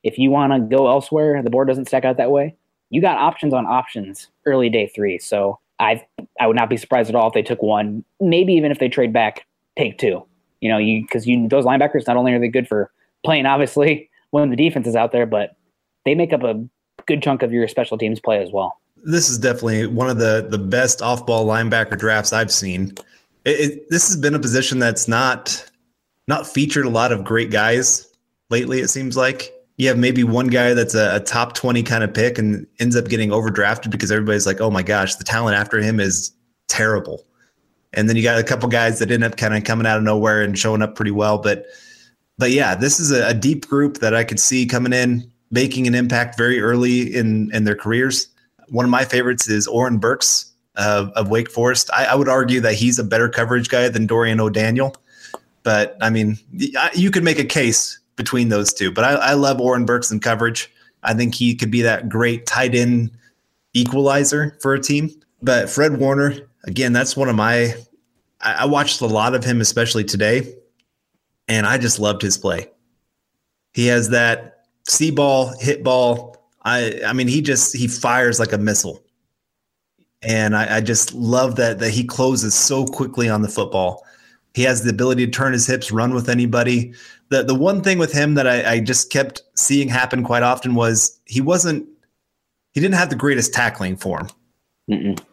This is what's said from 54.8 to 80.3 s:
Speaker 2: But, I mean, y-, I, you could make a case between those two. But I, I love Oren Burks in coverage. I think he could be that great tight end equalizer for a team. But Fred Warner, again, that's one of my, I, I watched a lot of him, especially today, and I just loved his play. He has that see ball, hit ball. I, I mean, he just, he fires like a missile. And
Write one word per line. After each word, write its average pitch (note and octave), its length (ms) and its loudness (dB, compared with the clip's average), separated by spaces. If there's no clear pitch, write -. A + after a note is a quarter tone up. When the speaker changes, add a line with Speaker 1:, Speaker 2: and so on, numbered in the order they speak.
Speaker 2:
But, G#2 380 0
I A2+ 80 2
mean, G#2+ 280 0
y-, A2+ 240 -4
I, C#3 160 0
you F#3 160 4
could F#3+ 140 0
make D#3+ 160 2
a C3+ 60 0
case - 540 0
between A#2+ 340 0
those G#2 240 0
two. F#2+ 180 -2
But A2 120 0
I, C3+ 100 4
I C3+ 200 2
love C#3 260 2
Oren B2 260 2
Burks A#2+ 260 0
in G#2+ 100 -2
coverage. A#2 500 -2
I A2+ 100 -2
think A#2 220 0
he A#2+ 200 0
could A2+ 160 -4
be A#2+ 100 0
that A2 260 0
great A#2 380 -2
tight B2 280 -2
end A#2+ 380 2
equalizer C#3 880 0
for C3+ 120 0
a C#3 60 0
team. D3 300 -2
But A#2+ 280 0
Fred D3 280 0
Warner, C3+ 400 0
again, A#2+ 280 0
that's B2+ 240 0
one C3+ 120 0
of A#2 60 2
my, A#2 380 2
I, A2 140 -2
I A#2 120 -2
watched C#3+ 360 0
a B2 60 -2
lot A2 260 0
of B2 100 0
him, B2 160 0
especially A2+ 440 0
today, G#2 500 0
and A2 180 0
I A#2+ 120 2
just A#2+ 220 -2
loved G#2 220 0
his G2 160 -2
play. F#2 300 -4
He A#2+ 140 0
has A#2+ 220 2
that A#2 560 -2
see D#3+ 220 2
ball, C3+ 500 2
hit C#3 240 -2
ball. B2 540 0
I, A#2 420 -2
I G#2+ 80 -2
mean, B2+ 140 0
he C#3+ 140 0
just, C#3 340 0
he A#2+ 120 -2
fires A#2+ 520 0
like A2 140 0
a G#2 60 -2
missile. G#2 440 -2
And A2 340 2